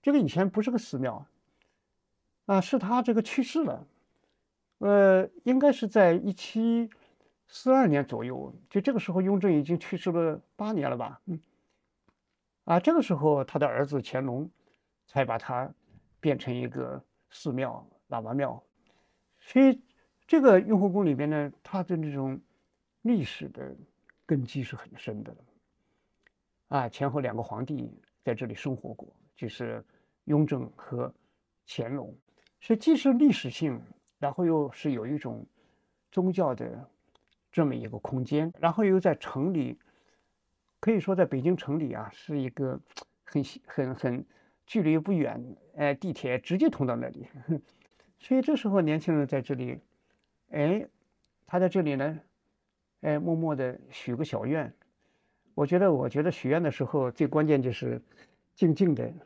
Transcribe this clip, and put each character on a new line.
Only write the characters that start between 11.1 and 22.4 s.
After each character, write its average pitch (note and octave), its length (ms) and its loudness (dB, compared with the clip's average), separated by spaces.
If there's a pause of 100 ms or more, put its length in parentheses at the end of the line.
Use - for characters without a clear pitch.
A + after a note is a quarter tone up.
嗯， E3+ 140 -8 (1200)
啊， E3+ 140 2
这 D4+ 160 2
个 D4+ 80 4
时 F#3+ 120 0
候 D3 280 2
他 C#3 160 -6
的 C#3+ 80 2
儿 B2 180 0
子 C#3 200 -4
乾 C3 200 -6
隆 C3+ 240 -6 (580)
才 C3+ 180 0
把 A#2 140 -2
它 B2+ 340 -6 (480)
变 C#3 180 0
成 B2 160 -8
一 B2 140 -6
个 C3 340 -8 (280)
寺 - 220 -8
庙、 B2+ 320 -6 (240)
喇 A#2 120 -6
嘛 A2 120 -10
庙。 B2+ 300 -4 (800)
所 - 200 2
以 C4+ 200 8 (460)
这 D#4+ 140 6
个 G#3+ 200 10
雍 G3+ 200 2
和 G3+ 80 4
宫 F#3+ 160 0
里 D3 100 2
边 D3 160 -2
呢， D3 220 -2 (100)
它 F#3 200 -6
的 F3 140 -2
那 D#3 160 -4
种 C3+ 280 -6 (600)